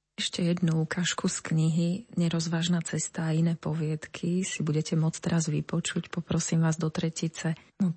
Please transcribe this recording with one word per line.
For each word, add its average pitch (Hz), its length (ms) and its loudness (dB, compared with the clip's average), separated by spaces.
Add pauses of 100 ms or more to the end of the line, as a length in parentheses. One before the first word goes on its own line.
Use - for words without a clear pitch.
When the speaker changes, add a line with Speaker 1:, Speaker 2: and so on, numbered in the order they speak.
(140)
Speaker 1:
Ešte - 320 -2
jednu 165 420 2
ukážku - 380 -2
z - 160 -2
knihy 160 480 2 (260)
Nerozvážna 170 680 2
cesta 160 420 -4
a 160 80 2
iné 165 220 2
poviedky 160 880 -2
si - 160 -6
budete 156 320 0
môcť 160 260 2
teraz 165 300 0
vypočuť. 151 580 -2
Poprosím 165 560 0
vás 160 140 2
do 160 160 0
tretice. 160 640 -4 (220)
Speaker 2:
No, 185 160 4